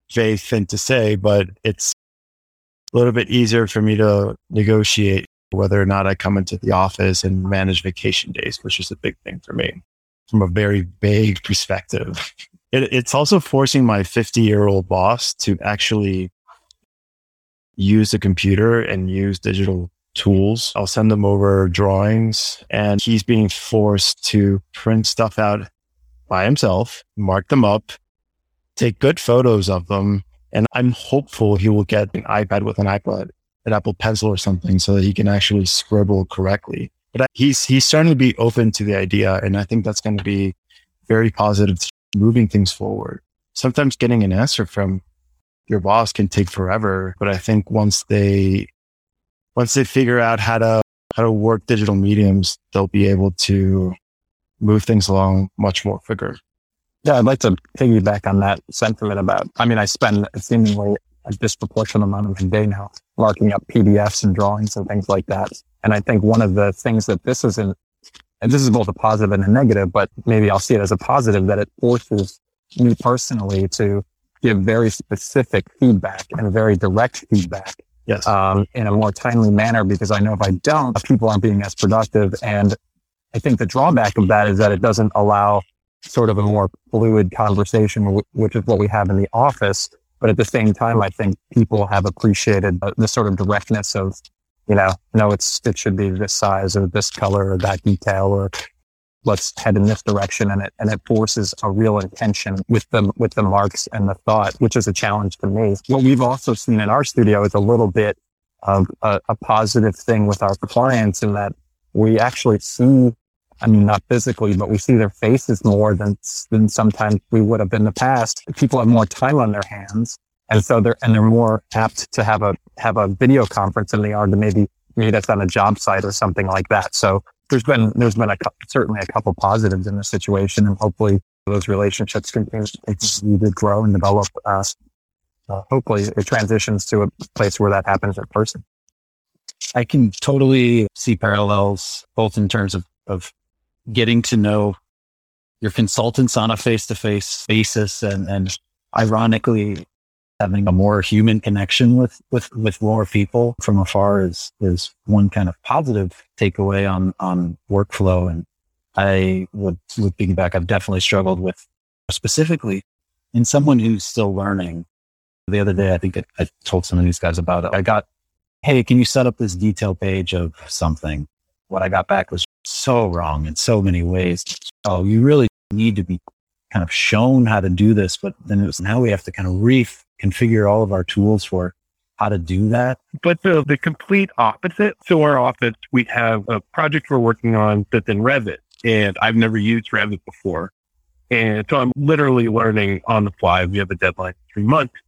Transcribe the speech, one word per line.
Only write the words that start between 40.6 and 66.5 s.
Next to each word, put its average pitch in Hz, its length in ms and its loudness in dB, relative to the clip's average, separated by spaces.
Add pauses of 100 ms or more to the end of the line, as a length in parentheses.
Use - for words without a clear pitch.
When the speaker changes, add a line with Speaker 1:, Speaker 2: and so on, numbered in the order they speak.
Speaker 1:
very 113 220 2
positive 101 500 0
to - 100 -8 (240)
moving 113 320 4
things 98 240 2
forward. 104 520 -8 (320)
Sometimes 135 420 0
getting 120 260 2
an 95 100 2
answer 110 340 0
from 95 360 -4 (640)
your 104 140 -2
boss 107 320 2
can 101 160 0
take 101 200 0
forever, 95 720 -4
but 101 100 -2
I 95 100 -2
think 104 340 0
once 104 320 0
they, 98 640 0 (880)
once 120 180 0
they 139 80 2
figure 123 380 0
out 117 180 2
how 113 200 0
to, 113 220 2 (360)
how 113 80 2
to 113 80 2
work 110 340 0
digital 104 300 2
mediums, 98 600 2 (160)
they'll 98 140 0
be 98 220 2
able 98 240 2
to 95 600 0 (680)
move 104 220 2
things 107 240 2
along 95 480 2
much 101 300 -2
more 101 140 -4
quicker. - 360 -8 (640)
Speaker 2:
Yeah, 147 120 2
I'd 123 100 4
like 131 140 4
to 98 180 2 (220)
piggyback 107 480 2
on 98 140 2
that 98 200 0 (100)
sentiment 107 480 -4
about, 95 380 -2
I 117 80 0
mean, 117 140 2
I 104 80 2
spend 104 500 0
seemingly 104 600 0 (280)
a - 80 -10
disproportionate 107 720 -2
amount 101 200 -2
of 95 120 -6
my 95 80 -2
day 107 200 0
now 98 240 -6 (260)
marking 107 380 2
up - 140 -6
P 113 140 2
D 101 140 6
Fs 104 260 0
and 98 120 2
drawings 104 420 -2
and 101 100 -6
things 101 220 -4
like 95 200 0
that. 98 220 -4 (320)
And 107 120 0
I 104 60 -2
think 104 220 0
one 110 200 4
of 98 140 0